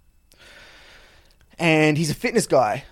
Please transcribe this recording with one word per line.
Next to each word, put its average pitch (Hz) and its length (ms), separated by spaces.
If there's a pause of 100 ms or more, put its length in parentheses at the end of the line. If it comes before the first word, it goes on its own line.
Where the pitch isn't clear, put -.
(1600)
And 156 380
he's 156 140
a - 40
fitness 233 320
guy. 123 440